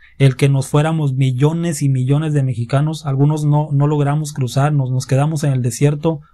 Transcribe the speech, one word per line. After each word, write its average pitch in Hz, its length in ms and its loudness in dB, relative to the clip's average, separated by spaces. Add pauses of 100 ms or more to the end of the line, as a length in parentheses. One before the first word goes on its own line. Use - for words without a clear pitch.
(180)
el 135 160 4
que 139 140 2
nos 139 180 0
fuéramos 151 480 0
millones 147 680 0
y 143 80 0
millones 139 440 0
de 147 100 0
mexicanos, 139 640 -2
algunos 147 380 2
no, 147 260 2
no 143 160 2
logramos 147 460 0
cruzar, 135 400 -2
nos, 135 180 0
nos 127 160 -2
quedamos 147 380 0
en 143 80 2
el 127 100 0
desierto, 147 600 -2 (120)